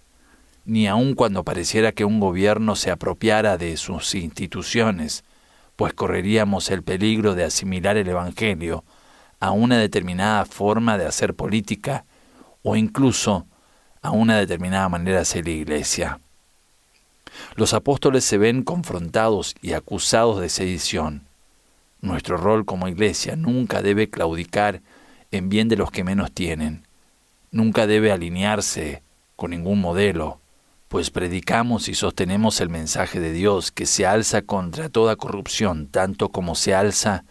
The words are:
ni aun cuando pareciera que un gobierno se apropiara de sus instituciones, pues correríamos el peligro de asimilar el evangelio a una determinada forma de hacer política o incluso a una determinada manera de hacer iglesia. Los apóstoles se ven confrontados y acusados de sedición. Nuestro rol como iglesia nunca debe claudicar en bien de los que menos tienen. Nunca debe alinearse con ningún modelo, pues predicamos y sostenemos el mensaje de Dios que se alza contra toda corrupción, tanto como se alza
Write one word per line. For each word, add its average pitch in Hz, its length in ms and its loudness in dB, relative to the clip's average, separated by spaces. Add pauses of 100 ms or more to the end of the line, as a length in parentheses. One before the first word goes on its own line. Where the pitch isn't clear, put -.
(640)
ni 110 240 2
aun 123 260 2
cuando 101 300 2
pareciera 107 480 2
que 107 120 -2
un 107 160 2
gobierno 101 540 2
se - 160 -2
apropiara 107 640 2
de 82 200 -6
sus - 380 -6
instituciones, 92 1120 -2 (520)
pues - 180 -2
correríamos 98 760 0
el 92 120 -2
peligro 104 520 0
de 87 100 0
asimilar 95 520 -2
el 98 120 0
evangelio 87 760 -4 (560)
a 95 120 0
una 117 260 4
determinada 98 680 0
forma 107 540 0
de 82 80 -2
hacer - 280 -2
política - 720 -4 (580)
o 107 140 0
incluso 110 680 2 (560)
a - 80 -4
una 113 260 4
determinada 95 520 0
manera 90 300 0
de 87 40 2
hacer - 260 -2
iglesia. 76 720 -4 (1300)
Los 110 180 0
apóstoles 131 520 2
se 107 120 2
ven 117 260 4
confrontados 110 1000 -2
y 85 100 -6
acusados 107 680 0
de 87 80 -2
sedición. 80 760 -4 (800)
Nuestro 95 340 -4
rol 107 300 2
como 92 220 -4
iglesia 95 480 -2
nunca 127 440 0
debe 101 300 2
claudicar 87 720 -2 (480)
en 95 180 -4
bien 107 200 2
de 113 80 4
los 98 140 0
que 95 140 -4
menos 98 280 0
tienen. 78 520 -6 (680)
Nunca 110 340 2
debe 107 260 6
alinearse 90 920 -2 (340)
con 87 160 -8
ningún 92 280 0
modelo, 87 600 0 (480)
pues 85 220 -4
predicamos 98 800 -2
y 95 60 -6
sostenemos 101 640 0
el 90 100 -2
mensaje 85 500 -4
de 82 120 -2
Dios 92 400 0
que 95 120 -6
se 95 220 0
alza 107 360 2
contra 101 460 -6
toda 113 280 2
corrupción, 92 720 -4
tanto 95 440 -2
como 87 240 -4
se 98 200 0
alza 101 560 0